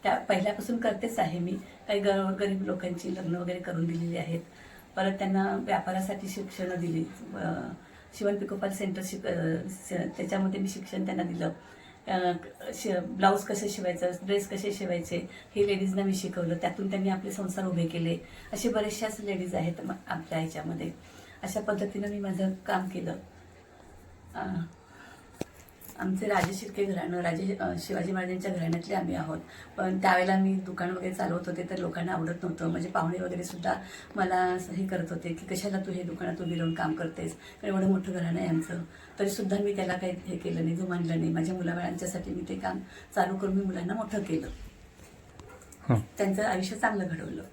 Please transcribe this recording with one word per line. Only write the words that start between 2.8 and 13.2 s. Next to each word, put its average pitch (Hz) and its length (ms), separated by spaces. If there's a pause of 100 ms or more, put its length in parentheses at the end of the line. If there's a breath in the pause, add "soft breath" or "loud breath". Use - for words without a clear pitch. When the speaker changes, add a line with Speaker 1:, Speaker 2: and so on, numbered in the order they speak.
Speaker 1:
लग्न 175 200
वगैरे 180 240
करून 170 260
दिलेली 170 320
आहेत. 165 220 (560 loud breath)
परत 190 160
त्यांना 190 440
व्यापारासाठी 190 720
शिक्षणं 180 520
दिली. 165 240 (180)
अं, 165 480 (500 loud breath)
शिवण 202 160
पिको 196 220
फॉल 196 120
सेंटर 190 360
शिक-, 196 220
अं, 165 420
स-, - 480
त्याच्यामध्ये 190 420
मी 196 80
शिक्षण 190 380
त्यांना 185 180
दिलं. 175 260 (580 loud breath)
अं, 180 260 (400)
शि-, 190 260
ब्लाऊज 190 440